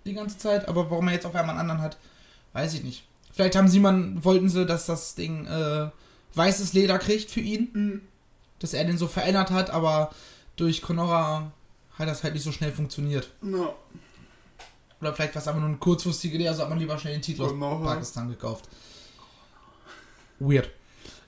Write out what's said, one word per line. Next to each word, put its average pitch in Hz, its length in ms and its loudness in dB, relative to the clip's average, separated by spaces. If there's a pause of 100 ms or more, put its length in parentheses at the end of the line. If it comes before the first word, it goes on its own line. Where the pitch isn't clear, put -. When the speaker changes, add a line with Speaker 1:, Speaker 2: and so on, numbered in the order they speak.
Speaker 1:
die 196 100 -8
ganze 208 260 -8
Zeit, 202 280 2
aber 170 220 0
warum 170 180 2
er 180 60 2
jetzt 175 140 -4
auf 170 80 -8
einmal 165 160 0
einen 165 180 -4
anderen 160 120 -2
hat, 156 160 -6 (560)
weiß 156 200 -2
ich 143 100 -8
nicht. 127 240 -12 (240)
Vielleicht 185 240 2
haben 196 120 8
sie 185 120 8
man, 190 460 4
wollten 185 240 6
sie, 180 160 2
dass 165 220 0
das 165 260 -4
Ding, 160 320 -6
äh, 151 440 -2 (440)
weißes 190 400 2
Leder 190 240 6
kriegt 208 320 0
für - 100 -4
ihn. 220 320 -2
Speaker 2:
Mhm. 202 300 -2 (560)
Speaker 1:
Dass - 160 -4
er 151 100 0
den 170 140 2
so 170 100 0
verändert 185 440 2
hat, 185 180 2
aber 156 400 2 (460)
durch 165 260 0
Conora 165 680 -2 (480)
hat 156 80 -4
das 151 160 -4
halt 151 100 -4
nicht 147 100 -4
so 151 80 -4
schnell 151 200 -4
funktioniert. 143 580 -4 (140)
Speaker 2:
Ja. 185 320 -2 (1300)
Speaker 1:
Oder 151 120 -2
vielleicht 151 220 -2
war 151 60 -6
es 139 60 -6
einfach 156 120 -2
nur 151 100 0
eine 147 80 -4
kurzfristige 170 580 0
Idee, 165 120 0
also 160 160 -2
hat 147 60 -4
man 165 100 -2
lieber 156 180 -2
schnell 147 160 -6
den 147 80 -4
Titel 131 220 -6
aus 135 80 0
Speaker 2:
Genau. 143 280 -4
Speaker 1:
Pakistan 120 480 -4
gekauft. 117 400 -8 (1700)
Weird. 139 320 2 (560)